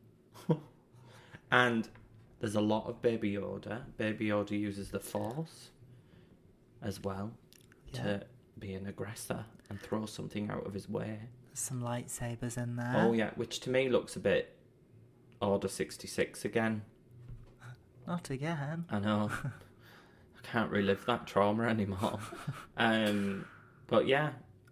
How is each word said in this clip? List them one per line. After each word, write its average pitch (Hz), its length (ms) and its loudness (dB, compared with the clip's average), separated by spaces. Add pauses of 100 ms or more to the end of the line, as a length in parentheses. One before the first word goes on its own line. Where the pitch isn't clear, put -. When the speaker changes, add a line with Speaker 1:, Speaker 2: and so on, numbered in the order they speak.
(500)
Speaker 1:
<laughs> 160 100 2 (920)
And 120 360 6 (520)
there's 104 160 -2
a 104 60 4
lot 107 260 4
of 113 160 -6
Baby 107 300 2
Yoda. 98 500 -4 (140)
Baby 107 320 0
Yoda 104 300 2
uses 101 300 -4
the 98 100 -4
Force 117 720 -6 (1120)
as 104 220 -6
well 98 280 -4 (640)
Speaker 2:
Yeah. 123 100 -6
Speaker 1:
to 101 220 -2 (320)
be 98 160 -8
an 98 140 -6
aggressor 104 580 -6 (240)
and 101 100 -10
throw 110 280 -2
something 104 420 -4
out 98 160 -4
of 98 80 -6
his 98 160 -6
way. 107 300 -4 (340)
Speaker 2:
Some - 300 -4
lightsabers 120 760 -4
in 120 180 -2
there. 120 220 0
Speaker 1:
Oh, 117 160 6
yeah, 110 220 2
which 117 260 -4
to 131 80 -4
me 131 180 4
looks 113 280 2
a 92 40 -8
bit - 380 2 (840)
Order 98 260 4
sixty-six - 800 -4
again. 110 360 2 (1300)
Speaker 2:
Not 175 240 -4
again. 151 580 -2
Speaker 1:
I 107 100 0
know. 104 380 2
<laughs> - 60 -6
I - 960 -14
can't 110 300 -2
relive 98 340 2
that 117 220 0
trauma 104 380 4
anymore. 104 520 0 (300)
<laughs> - 300 -8
Um, 104 680 4 (420)
but 113 200 4
yeah, 143 240 4 (400)